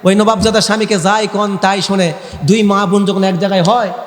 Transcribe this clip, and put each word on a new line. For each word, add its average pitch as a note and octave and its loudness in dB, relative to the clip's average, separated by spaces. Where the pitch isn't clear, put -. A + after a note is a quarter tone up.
ওই F#3 2
নবাবজাদা G#3+ 2
স্বামীকে G#3 0
যাই G3+ 0
কন G3+ -4
তাই G3 0
শোনে। F#3+ 0
দুই G#3+ 4
মা G3+ 2
বোন G3+ 2
যখন G3 0
এক F#3 0
জায়গায় F#3+ 0
হয় G#3 0